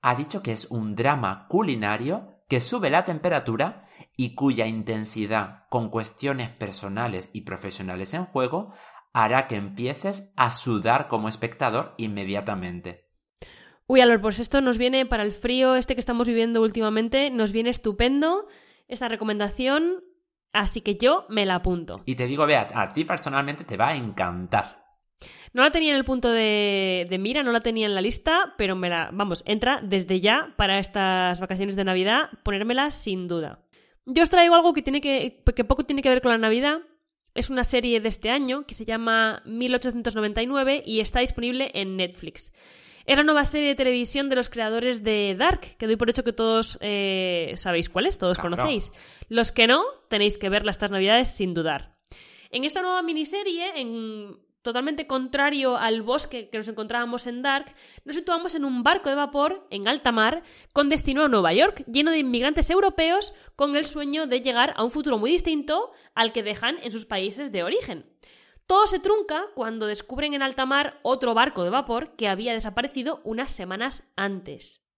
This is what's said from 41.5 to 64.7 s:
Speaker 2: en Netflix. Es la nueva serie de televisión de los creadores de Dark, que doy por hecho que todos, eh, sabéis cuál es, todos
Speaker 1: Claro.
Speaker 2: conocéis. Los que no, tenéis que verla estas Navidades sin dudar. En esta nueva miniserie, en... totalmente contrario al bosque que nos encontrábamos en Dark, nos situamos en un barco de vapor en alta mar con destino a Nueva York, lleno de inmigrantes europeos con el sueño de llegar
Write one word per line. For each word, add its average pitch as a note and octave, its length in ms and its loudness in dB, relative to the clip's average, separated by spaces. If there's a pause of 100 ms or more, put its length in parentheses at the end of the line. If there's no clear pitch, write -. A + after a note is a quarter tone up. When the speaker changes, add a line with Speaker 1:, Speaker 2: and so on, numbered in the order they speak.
Speaker 2:
en F#3+ 220 -4
Netflix. F3+ 560 -6 (540)
Es C#4 120 4
la D4 60 6
nueva D4+ 220 4
serie D4 240 0
de C#4 60 2
televisión B3+ 520 0
de C4+ 80 0
los B3 140 0
creadores A#3 520 -2
de G#3 380 0
Dark, - 380 0
que A3 100 -4
doy A3 80 4
por A3+ 140 2
hecho B3 160 0
que A#3 80 0
todos, A3+ 480 0
eh, F#3+ 760 -2
sabéis F3 340 -2
cuál G3+ 160 0
es, F#4+ 120 0
todos F3+ 200 0
Speaker 1:
Claro. F3 200 -4
Speaker 2:
conocéis. B3+ 340 -2 (380)
Los A3+ 240 0
que A#3 120 6
no, B3 160 6 (280)
tenéis G#3 280 2
que G3 120 -4
verla G#3 220 0
estas G3+ 200 -4
Navidades G#3 380 4
sin F3+ 240 -4
dudar. D#3+ 420 -4 (560)
En B3+ 140 -4
esta D4+ 160 -4
nueva F#4 220 0
miniserie, E4+ 760 -4
en... A3 560 -8 (260)
totalmente C#4 460 -4
contrario C4 720 0
al A3+ 240 0
bosque A#3 480 -4
que A3+ 80 -8
nos G#3+ 100 -6
encontrábamos A#3 600 -6
en A#3+ 160 -8
Dark, C#4 300 -2 (300)
nos D4 140 -8
situamos E4+ 380 -2
en C#4+ 100 -2
un B3 180 -2
barco E4 240 4
de C#4 80 0
vapor C#4+ 540 -2
en G3+ 180 -4
alta C4 240 2
mar A#3 320 2 (300)
con C#4+ 160 4
destino C#4+ 340 2
a D4 60 4
Nueva F#3 240 4
York, C#4+ 340 4
lleno C#4+ 240 2
de D#4+ 60 4
inmigrantes C4+ 520 0
europeos F#4+ 640 2 (220)
con C#4+ 220 0
el D4 100 -2
sueño D4 400 -4
de B3 140 0
llegar B3+ 340 0